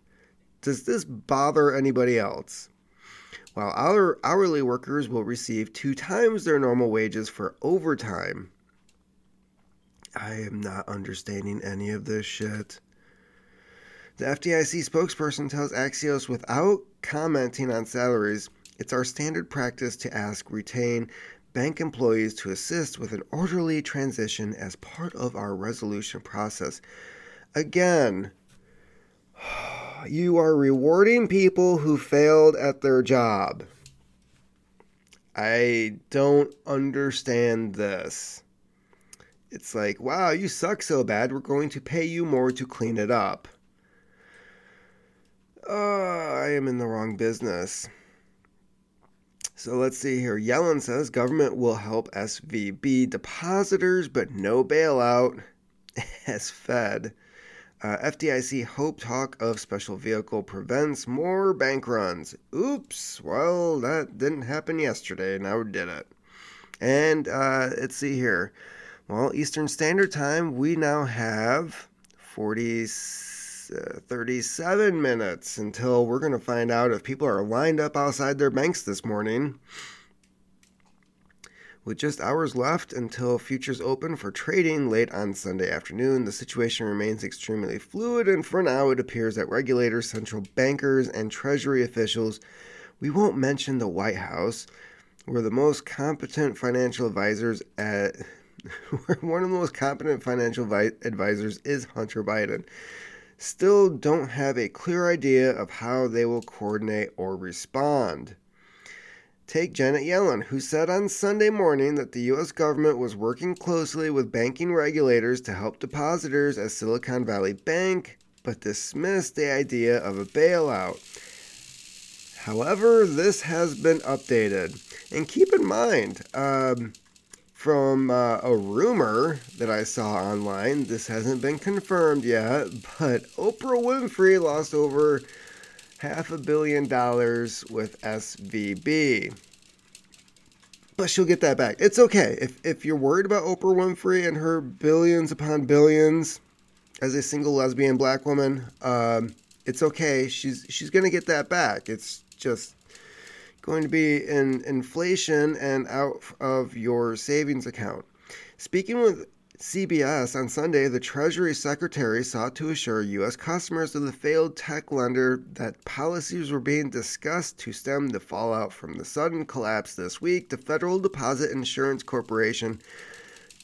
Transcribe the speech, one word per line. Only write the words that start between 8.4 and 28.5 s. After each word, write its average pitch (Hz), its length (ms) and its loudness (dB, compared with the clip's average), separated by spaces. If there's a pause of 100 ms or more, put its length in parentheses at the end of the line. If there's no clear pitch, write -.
I 107 180 -10
am 107 280 -10
not 98 260 -10
understanding 101 760 -10
any 101 260 -8
of 104 160 -8
this 107 200 -6
shit. 107 540 -10 (1400)
The 127 100 -6
F 143 140 -4
D 170 140 0
I 160 80 2
C 165 160 -4
spokesperson 151 720 -2
tells 143 220 -4
Axios, 135 560 -4
"Without 147 540 0 (200)
commenting 135 720 -2
on 113 140 -2
salaries, 110 640 -2 (280)
it's - 160 -8
our 127 100 0
standard 156 460 -6
practice 123 480 -4
to - 180 -10
ask 104 360 -8
retain 117 580 -4 (440)
bank 147 260 -2
employees 113 560 0
to 95 160 -8
assist 156 480 -6
with 113 120 -10
an 107 200 -8
orderly 165 500 0
transition 113 720 -4
as 95 220 -12
part - 400 -12
of 123 200 -6
our 101 200 -6
resolution 104 680 -6
process." - 580 -8 (760)
Again, 147 760 2 (1040)